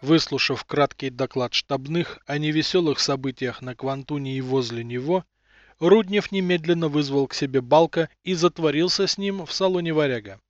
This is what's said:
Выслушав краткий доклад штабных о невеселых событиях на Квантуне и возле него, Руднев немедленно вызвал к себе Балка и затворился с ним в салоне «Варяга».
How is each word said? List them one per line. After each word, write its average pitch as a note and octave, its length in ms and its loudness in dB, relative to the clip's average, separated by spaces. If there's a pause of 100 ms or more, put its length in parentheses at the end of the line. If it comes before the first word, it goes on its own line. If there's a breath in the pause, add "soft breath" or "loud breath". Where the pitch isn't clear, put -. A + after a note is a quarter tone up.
Выслушав C#3+ 600 2
краткий C#3 460 -2
доклад B2 440 -4
штабных C#3+ 720 -4
о C#3+ 120 -4
невеселых D3+ 640 0
событиях C3+ 640 -4
на B2+ 140 -12
Квантуне C3+ 640 -6
и C3+ 40 -4
возле B2 420 -2
него, C3 420 -2 (540 soft breath)
Руднев G3 520 4
немедленно F3 560 0
вызвал C#3+ 400 0
к - 60 -10
себе C3+ 280 0
Балка D#3 480 4 (140)
и F#3 100 -2
затворился E3+ 760 2
с - 100 -2
ним G3 280 -6
в - 60 -12
салоне F3+ 420 0
«Варяга». A#2+ 460 -2 (100)